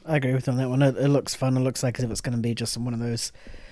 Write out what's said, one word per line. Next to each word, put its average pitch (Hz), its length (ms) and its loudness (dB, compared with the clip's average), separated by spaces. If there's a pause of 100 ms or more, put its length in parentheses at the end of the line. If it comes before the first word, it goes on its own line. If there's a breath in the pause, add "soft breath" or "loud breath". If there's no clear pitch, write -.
I 160 100 0
agree 131 180 2
with 131 140 0
you 131 60 2
on 127 60 0
that 131 100 0
one. 131 120 2
It, 139 140 6
it 139 140 2
looks - 260 2
fun. 131 220 2
It - 20 2
looks 127 240 0
like 123 160 0
as 127 60 -2
if 113 60 -2
it's 98 100 -6
gonna 120 160 -2
be 117 180 0
just 117 220 -4
one 120 160 -2
of 113 80 -2
those 117 300 -2 (400 loud breath)